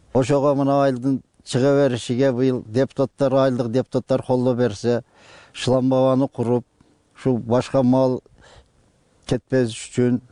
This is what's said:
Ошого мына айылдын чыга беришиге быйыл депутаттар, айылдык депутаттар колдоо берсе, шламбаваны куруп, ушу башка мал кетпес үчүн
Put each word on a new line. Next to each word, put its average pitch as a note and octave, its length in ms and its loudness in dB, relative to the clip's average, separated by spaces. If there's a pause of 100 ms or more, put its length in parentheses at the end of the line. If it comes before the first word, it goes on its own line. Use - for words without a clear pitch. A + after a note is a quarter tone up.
(140)
Ошого C#3 420 2
мына C#3 280 0
айылдын C3+ 380 -2 (240)
чыга C#3 300 2
беришиге C3 560 0
быйыл B2+ 340 -2
депутаттар, B2+ 680 -2
айылдык C3 340 0
депутаттар B2+ 560 -2
колдоо B2+ 320 0
берсе, A#2 480 -2 (500)
шламбаваны C3 720 0
куруп, A#2+ 380 -2 (500)
ушу C3 220 -2
башка A#2+ 460 -2
мал B2+ 400 0 (1040)
кетпес B2+ 420 0
үчүн B2 520 -2 (100)